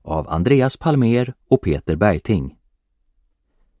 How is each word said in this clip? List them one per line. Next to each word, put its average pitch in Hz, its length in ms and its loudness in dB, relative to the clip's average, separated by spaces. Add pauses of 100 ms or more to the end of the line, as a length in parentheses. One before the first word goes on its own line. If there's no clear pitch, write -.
Av 78 280 -6
Andreas 127 480 2
Palmer 123 560 0 (160)
och 131 120 4
Peter 78 340 -2
Bergting. 85 600 -2 (1200)